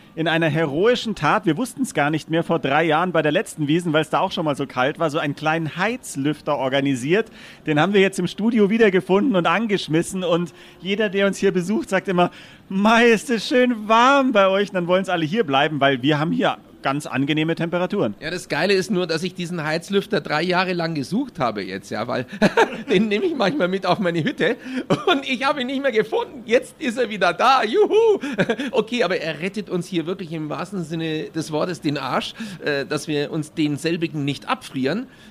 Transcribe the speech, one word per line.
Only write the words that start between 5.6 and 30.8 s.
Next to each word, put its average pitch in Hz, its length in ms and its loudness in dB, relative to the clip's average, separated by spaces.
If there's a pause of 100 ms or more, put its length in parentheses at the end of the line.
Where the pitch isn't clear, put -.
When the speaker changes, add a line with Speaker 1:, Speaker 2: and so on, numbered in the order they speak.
Speaker 1:
Heizlüfter 151 800 -4
organisiert. 139 720 0 (340)
Den 151 140 2
haben 185 140 2
wir 196 80 6
jetzt 190 180 2
im 175 80 0
Studio 208 420 2
wiedergefunden 202 680 4
und 175 120 2
angeschmissen. 185 760 0
Und 170 300 0 (260)
jeder, 202 300 0
der 196 160 2
uns 190 140 0
hier 190 120 2
besucht, 185 380 -2
sagt 185 180 0
immer, 175 220 4 (400)
"Mei, 226 380 4
ist 226 240 2
es 226 160 -2
schön 247 400 2
warm 254 440 6
bei 196 160 6
euch." 196 220 2
Und 196 60 -6
dann 180 100 0
wollen's 185 240 2
alle 170 160 0
hier 202 180 2
bleiben, 147 380 2
weil 135 220 4
wir 147 160 2
haben 160 120 0
hier 202 280 0 (240)
ganz 143 220 -2
angenehme 151 500 0
Temperaturen. 170 640 -2
Speaker 2:
Ja, 151 100 -8
das 175 200 -10
Geile 175 240 0
ist 190 180 0
nur, 180 160 0
dass 165 160 -2
ich 180 100 -6
diesen 170 300 -8
Heizlüfter 170 560 -2
drei 151 240 -2
Jahre 185 300 0
lang 165 220 -4
gesucht 202 440 -4
habe 107 240 -2
jetzt, 95 280 -10
ja, 110 180 -6
weil 123 160 -4 (320)
<laughs> 269 340 0
den 214 160 2
nehme 208 160 0
ich 320 120 0
manchmal 196 340 0
mit 190 160 -4
auf 180 140 0
meine 170 220 0
Hütte 240 360 -2 (520)
und 277 160 2
ich 262 200 -4
habe 294 160 0
ihn 247 60 -4
nicht 269 140 -4
mehr 269 120 0
gefunden. 277 520 -2
Jetzt - 340 0
ist 247 180 -4
er 240 120 -2
wieder 185 220 0
da, 226 320 4
juhu! 403 560 4 (160)
<laughs> 240 360 -2
Okay, 220 340 0
aber 180 160 0
er 151 180 -6
rettet 190 300 -6
uns 175 180 -4
hier 160 200 -4
wirklich 180 260 -8
im 156 160 -6
wahrsten 170 340 -6